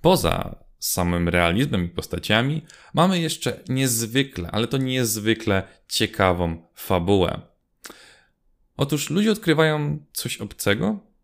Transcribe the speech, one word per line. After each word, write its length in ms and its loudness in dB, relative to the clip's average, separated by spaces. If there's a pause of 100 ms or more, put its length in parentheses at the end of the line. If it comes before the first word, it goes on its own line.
Poza 540 2 (240)
samym 500 0
realizmem 560 2
i 40 -6
postaciami 720 -2 (320)
mamy 260 2
jeszcze 400 -4 (100)
niezwykle, 840 -2
ale 160 -2
to 100 -2
niezwykle 840 0 (240)
ciekawą 880 0
fabułę. 680 0 (1400)
Otóż 320 -2
ludzie 220 2
odkrywają 840 2
coś 240 -6
obcego 600 -2 (240)